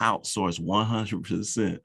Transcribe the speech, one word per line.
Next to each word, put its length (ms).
outsource 580
one 260
hundred 380
percent 600